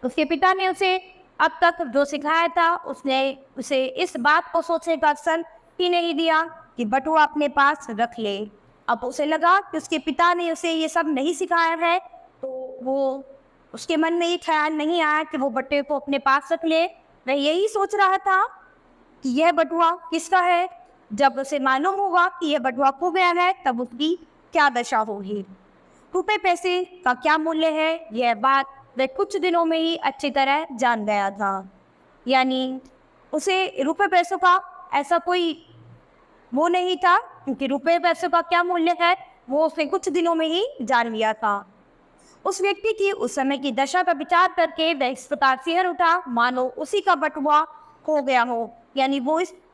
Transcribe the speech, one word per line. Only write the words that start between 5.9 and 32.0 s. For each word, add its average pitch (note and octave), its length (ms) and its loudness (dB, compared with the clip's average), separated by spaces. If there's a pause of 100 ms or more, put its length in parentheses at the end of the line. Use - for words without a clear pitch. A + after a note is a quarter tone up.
दिया D#4+ 300 2 (340)
कि A#3+ 80 -2
बटुआ C#4 380 2
अपने D4 240 0
पास C#4+ 420 2
रख A#3 300 -4
ले। G#3 300 -6 (380)
अब A#3 160 0
उसे C#4 220 -4
लगा E4+ 340 4
कि G4 180 -8
उसके D4+ 220 -4
पिता E4+ 340 2
ने F4 180 -2
उसे E4 200 -2
ये D#4+ 160 0
सब D#4+ 200 -2
नहीं D4+ 260 0
सिखाया E4+ 420 0
है, E4+ 240 2 (420)
तो C4 420 -10
वो, C4+ 400 -2 (500)
उसके D#4+ 240 -2
मन E4 160 2
में E4+ 140 0
ये F4 100 0
ख्याल D#4 360 0
नहीं D#4 280 0
आया D4+ 220 2
कि D#4 140 -8
वो C4+ 120 0
बटुए C4+ 320 -2
को C#4+ 140 -4
अपने C#4 240 -2
पास C4+ 320 0
रख E4 140 -2
ले। D#4+ 200 2 (420)
वह C4 60 0
यही D4+ 340 0
सोच G4+ 280 -2
रहा G4 220 2
था G4 280 2 (800)
कि C4+ 60 -2
यह D4+ 220 2
बटुआ E4 400 2
किसका F4 500 -2
है। F4 280 2 (440)
जब C4+ 260 2
उसे C4+ 200 -4
मालूम C4+ 360 0
होगा F#4 320 2
कि F4 200 -6
यह D4 120 0
बटुआ C4 320 0
खो D#4 200 -2
गया F4+ 160 2
है, F4+ 280 2 (100)
तब B3 160 -2
उसकी C#4+ 460 -4 (260)
क्या D4 160 4
दशा A#3+ 280 -2
होगी, G3+ 480 -6 (680)
रुपए F#4+ 220 0
पैसे F4+ 460 0
का B3+ 300 -4
क्या D4 240 2
मूल्य D#4+ 300 0
है, D#4+ 460 -2
यह A#3+ 200 0
बात C4+ 520 0 (120)
वह C4 80 0
कुछ G4 320 -4
दिनों E4+ 280 2
में D#4+ 140 0
ही E4 160 0
अच्छी C#4 340 -4
तरह C#4 420 0
जान A#3 340 0
गया G3+ 260 0
था। G3 380 -4 (580)